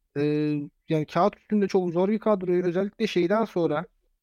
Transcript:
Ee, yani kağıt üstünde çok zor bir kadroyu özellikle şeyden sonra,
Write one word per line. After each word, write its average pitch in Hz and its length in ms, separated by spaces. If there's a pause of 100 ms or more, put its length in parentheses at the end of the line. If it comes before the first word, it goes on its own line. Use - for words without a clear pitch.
(160)
Ee, 151 440 (280)
yani 156 180
kağıt 190 320
üstünde 202 300
çok 185 220
zor 180 180
bir 220 100
kadroyu 185 460
özellikle 196 420
şeyden 190 380
sonra, 165 420 (360)